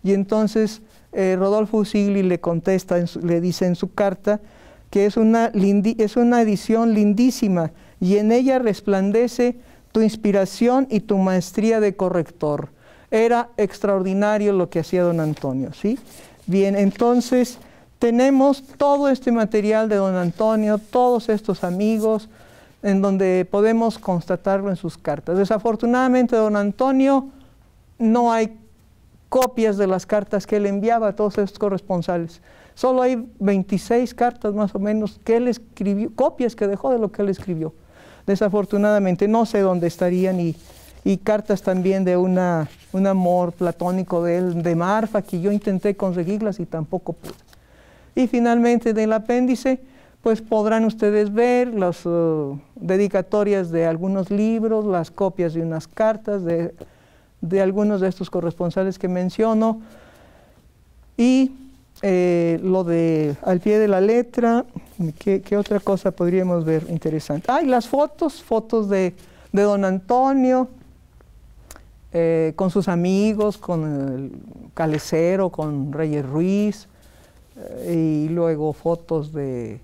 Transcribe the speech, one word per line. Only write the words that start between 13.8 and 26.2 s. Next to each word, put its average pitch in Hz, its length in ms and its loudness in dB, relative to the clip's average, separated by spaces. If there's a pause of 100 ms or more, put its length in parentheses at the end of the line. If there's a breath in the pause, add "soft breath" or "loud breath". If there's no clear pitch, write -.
lo 180 180 0
que 170 100 -2
hacía 180 240 0
don 170 180 0
Antonio, 143 520 -4
¿sí? 220 240 -4 (480 loud breath)
Bien, 196 300 0
entonces 240 840 2 (400 loud breath)
tenemos 262 680 2 (140)
todo 285 320 2
este 262 220 0
material 220 580 0
de 208 60 0
don 190 200 0
Antonio, 214 640 0
todos 247 520 0
estos 202 340 -2
amigos, 214 680 0 (540 loud breath)
en 196 180 2
donde 190 480 2
podemos 220 480 2
constatarlo 196 720 -2
en 180 60 -2
sus 165 220 -8
cartas. 160 400 -4
Desafortunadamente, 233 1000 2